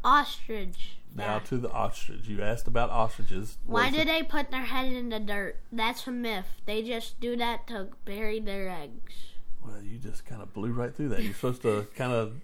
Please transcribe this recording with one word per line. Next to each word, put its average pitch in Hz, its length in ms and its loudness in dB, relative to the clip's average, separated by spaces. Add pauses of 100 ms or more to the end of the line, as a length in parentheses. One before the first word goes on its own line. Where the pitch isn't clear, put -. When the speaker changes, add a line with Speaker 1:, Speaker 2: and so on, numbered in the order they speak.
Speaker 1:
Ostrich. 226 920 2 (160)
Speaker 2:
Now 107 220 -2
Speaker 1:
Yeah. 107 40 0
Speaker 2:
to 127 180 -4
the 120 140 -2
ostrich. 107 560 2
You 101 140 0
asked 117 260 4
about 120 220 6
ostriches. 113 760 4
Speaker 1:
Why 233 200 4
Speaker 2:
What's 269 100 2
Speaker 1:
do 311 80 2
Speaker 2:
it - 20 4
Speaker 1:
they 320 180 0
put 285 280 2
their 254 120 -2
head 262 300 4
in 240 160 -2
the 220 100 -4
dirt? 202 380 -2 (140)
That's 233 360 -2
a 254 40 -6
myth. 226 340 -4 (200)
They 214 180 0
just 226 360 -4
do 240 160 -2
that 233 320 -2
to 196 220 -6 (160)
bury 214 340 0
their 196 300 -2
eggs. - 640 -4 (280)
Speaker 2:
Well, 101 200 -2
you 107 160 -4
just - 280 -2
kinda 104 200 -6
blew 107 260 -4
right 123 240 -4
through 147 140 -2
that. 104 140 4
You're 104 100 0
supposed 127 300 -4
to 104 280 0
Speaker 1:
<laughs> - 40 -16
Speaker 2:
kinda 117 360 -2 (120)